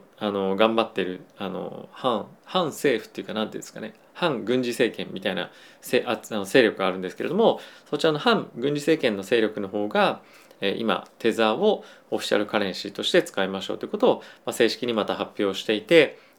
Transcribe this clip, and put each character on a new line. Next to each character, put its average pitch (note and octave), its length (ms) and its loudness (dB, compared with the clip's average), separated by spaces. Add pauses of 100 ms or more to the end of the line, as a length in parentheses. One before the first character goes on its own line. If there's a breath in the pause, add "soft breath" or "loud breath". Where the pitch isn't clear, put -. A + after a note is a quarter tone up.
(180)
あ G#2+ 140 -2
の、 G2 240 0
頑 A2 220 4
張 A2+ 60 4
っ A2+ 100 -6
て F#2+ 100 -2
る、 F2+ 220 -8 (120)
あ G2 120 -6
の、 F2+ 420 -10
反、 A2 340 -2 (200)
反 F3+ 220 -2
政 B2 360 0
府 - 60 -20
っ - 40 -20
て - 60 -10
い G2 60 -10
う - 20 -12
か、 G#2 60 -10
な G#2+ 100 -2
ん G#2 60 -4
て - 80 -14
い - 20 -10
う - 0 -
ん - 20 -10
で - 60 -20
す - 60 -20
か - 80 -14
ね、 A2 140 -12 (180)
反 C#3+ 320 -2
軍 B2+ 180 2
事 A#2+ 80 -2
政 A#2 260 0
権 F#2+ 160 -8
み G2 80 -10
た G#2 80 -2
い F#2 60 -2
な、 F2+ 160 -6 (280 loud breath)
せ-、 - 280 0
あ、 A#2+ 60 0
あ - 200 -6
の、 G2+ 120 -4
勢 B2+ 180 6
力 G#2 160 2
が F#2+ 80 0
あ F#2 40 2
る F#2 60 -8
ん F#2+ 40 -6
で F#2 100 -6
す - 40 -18
け - 60 -10
れ A2+ 80 -4
ど D3 60 -4
も、 G3 240 4 (280 loud breath)
そ D3 120 -4
ち E3 80 2
ら D#3+ 40 4
の D3+ 60 -2
反 F3+ 380 0
軍 C3+ 180 -2
事 D3 80 -4
政 D#3+ 180 2
権 A#2 160 2
の G2 60 -6
勢 A2+ 200 2
力 G#2+ 180 -2
の G2+ 80 -6
方 G#2 200 -4
が、 F3 340 2 (380 loud breath)
え G3 120 0
ー、 - 60 -4
今、 G#2+ 280 -2 (140)
テ A#2 120 2
ザ A2 220 2
ー A#2+ 60 -2
を E3+ 240 2 (260 loud breath)
オ A2 80 -2
フ - 60 -8
ィ - 40 -8
シ - 60 0
ャ G#2 60 4
ル G2+ 80 -2
カ A2 100 0
レ G2+ 100 2
ン F2+ 60 -4
シ - 140 -8
ー G2 40 -10
と G#2+ 120 -8
し - 80 -2
て F3+ 100 6
使 - 220 -4
い F#2+ 40 2
ま F#2+ 140 -6
し - 80 -8
ょ G2 60 -6
う - 20 -8
と - 80 -8
い - 20 -8
う - 40 -20
こ - 80 -6
と A3+ 140 6
を、 - 60 -2 (240 loud breath)
ま - 60 -6
あ、 A#2 40 -4
正 A2+ 160 4
式 - 180 -4
に A#2+ 60 -2
ま G2+ 120 0
た - 80 -2
発 G2+ 320 -4
表 F#2+ 100 -2
し - 100 -8
て A2 100 0
い G#2 80 -4
て、 D3+ 340 6 (220 loud breath)